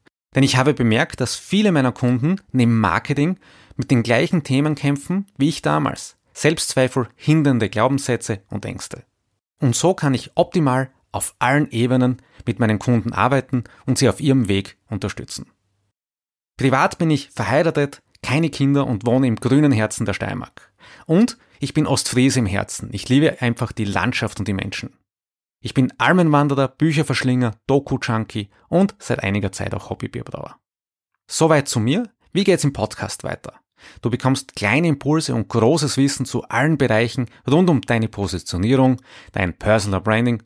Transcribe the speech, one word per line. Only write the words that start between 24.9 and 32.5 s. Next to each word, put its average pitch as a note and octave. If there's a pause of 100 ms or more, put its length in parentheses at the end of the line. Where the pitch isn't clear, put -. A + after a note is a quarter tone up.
Ich -
bin C3
Almenwanderer, C#3+
Bücherverschlinger, B2+ (120)
Doku-Junkie A#2+ (180)
und G3
seit -
einiger G2
Zeit G2
auch -
Hobbybierbrauer. - (720)
Soweit D3+
zu -
mir. D#3 (200)
Wie G3
geht's F3